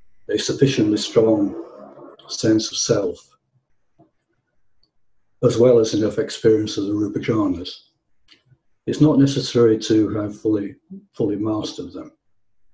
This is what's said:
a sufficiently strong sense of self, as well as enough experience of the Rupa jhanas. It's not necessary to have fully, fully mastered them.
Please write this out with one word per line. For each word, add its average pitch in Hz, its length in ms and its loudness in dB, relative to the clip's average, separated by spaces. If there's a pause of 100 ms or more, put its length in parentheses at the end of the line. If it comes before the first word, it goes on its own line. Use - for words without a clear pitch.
(280)
a 107 100 -2
sufficiently 107 580 0
strong 107 680 0 (640)
sense - 420 0
of - 80 -8
self, 101 400 -2 (2250)
as 117 160 0
well 120 200 6
as 110 160 0
enough 107 240 -2
experience 107 580 0
of 101 100 -4
the 104 80 -4
Rupa 104 240 -4
jhanas. 95 520 -2 (1160)
It's - 140 -6
not 147 180 6
necessary 123 600 4
to 110 320 2
have 104 300 -6
fully, 104 360 -2 (360)
fully 104 240 -4
mastered 107 560 -6
them. - 200 -16 (600)